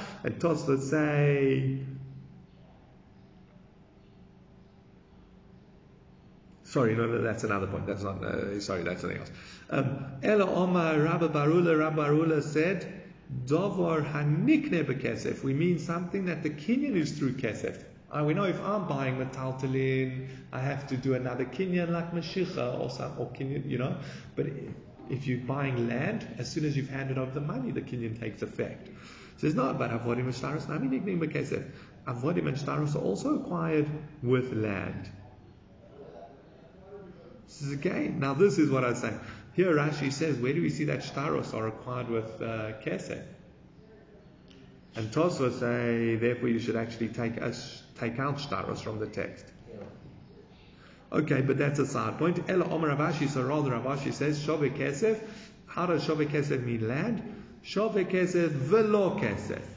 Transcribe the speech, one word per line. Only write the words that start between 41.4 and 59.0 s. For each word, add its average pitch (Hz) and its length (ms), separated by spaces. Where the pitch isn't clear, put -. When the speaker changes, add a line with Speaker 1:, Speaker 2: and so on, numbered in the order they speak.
Speaker 1:
are 110 140
acquired 123 420
with, 113 320
uh, 110 300
kesef?" 170 360
And 110 160
Tosfos 147 480
say, 120 560
"Therefore 117 320
you 117 120
should 110 180
actually 113 320
take 117 320
us, - 420
take 120 180
out 143 200
shtaros - 420
from 110 200
the 107 80
text." - 360
Speaker 2:
Yeah. - 1500
Speaker 1:
Okay, 151 220
but 131 160
that's 143 220
a 139 60
side 110 320
point. 175 320
Ela 185 200
Omer 160 180
Rav 143 120
Ashi, 147 280
so 131 160
rather 143 280
Rav 117 120
Ashi 135 300
says, 147 280
"Shove 156 200
kesef." 147 580
How 170 200
does 170 200
Shove 156 140
kesef 143 440
mean 117 240
land? 175 340
Shove 208 340
kesef 180 560
velo 190 680